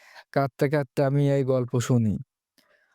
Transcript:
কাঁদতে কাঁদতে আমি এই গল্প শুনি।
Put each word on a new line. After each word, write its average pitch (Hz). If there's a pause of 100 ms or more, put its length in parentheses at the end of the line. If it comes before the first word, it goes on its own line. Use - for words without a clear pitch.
(300)
কাঁদতে 139
কাঁদতে 147
আমি 139
এই 139
গল্প 127
শুনি। 113 (760)